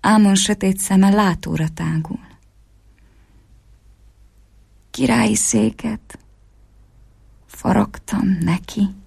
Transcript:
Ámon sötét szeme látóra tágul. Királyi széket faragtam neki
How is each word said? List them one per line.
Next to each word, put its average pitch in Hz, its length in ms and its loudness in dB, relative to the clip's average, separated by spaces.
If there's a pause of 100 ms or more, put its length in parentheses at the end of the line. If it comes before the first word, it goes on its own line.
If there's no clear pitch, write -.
Ámon 202 340 4
sötét 196 440 0
szeme 196 320 4
látóra 165 580 0
tágul. 160 580 -6 (2750)
Királyi 226 460 0
széket - 800 -4 (1300)
faragtam 202 920 -2
neki 185 480 -2 (180)